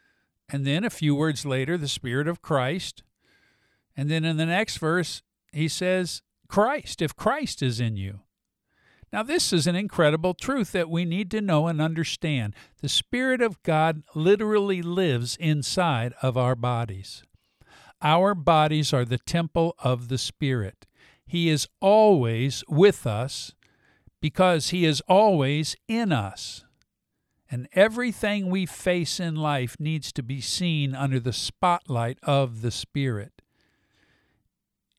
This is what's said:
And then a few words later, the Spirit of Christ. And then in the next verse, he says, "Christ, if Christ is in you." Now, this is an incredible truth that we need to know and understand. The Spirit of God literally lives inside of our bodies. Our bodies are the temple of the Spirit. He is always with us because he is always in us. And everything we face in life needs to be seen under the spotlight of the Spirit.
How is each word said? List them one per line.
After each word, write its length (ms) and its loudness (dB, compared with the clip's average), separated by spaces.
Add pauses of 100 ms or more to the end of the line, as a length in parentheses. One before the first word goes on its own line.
(480)
And 160 -4
then 180 0
a 60 -2
few 260 0
words 300 -2
later, 320 -2
the 100 -6
Spirit 400 -4
of 140 -6
Christ. 640 -4 (920)
And 140 -4
then 160 0
in 100 0
the 100 0
next 320 -2
verse, 440 -2 (300)
he 160 -2
says, 540 -2 (260)
"Christ, 540 0
if 140 -2
Christ 460 -2
is 180 -2
in 180 -2
you." 240 -10 (880)
Now, 120 -4
this 280 -2
is 140 2
an 100 2
incredible 600 0
truth 380 -2
that 160 -2
we 140 -2
need 280 -4
to 100 -2
know 240 2
and 160 0
understand. 720 -2 (260)
The 80 -4
Spirit 520 0
of 220 -2
God 400 2 (100)
literally 720 2
lives 540 0
inside 840 0
of 160 0
our 180 2
bodies. 680 -4 (800)
Our 320 4
bodies 580 2
are 120 2
the 120 0
temple 600 0
of 300 -2
the 100 -2
Spirit. 680 -4 (400)
He 240 0
is 180 0 (120)
always 880 4
with 400 4
us 480 -6 (680)
because 480 2
he 160 2
is 160 2
always 760 2 (120)
in 240 0
us. 520 -4 (880)
And 220 -6
everything 760 2
we 160 0
face 540 -2
in 160 -4
life 440 -2
needs 340 -4
to 100 -6
be 160 -8
seen 540 -2
under 260 -2
the 140 -2
spotlight 880 -2
of 400 0
the 100 -2
Spirit. 720 -6 (1600)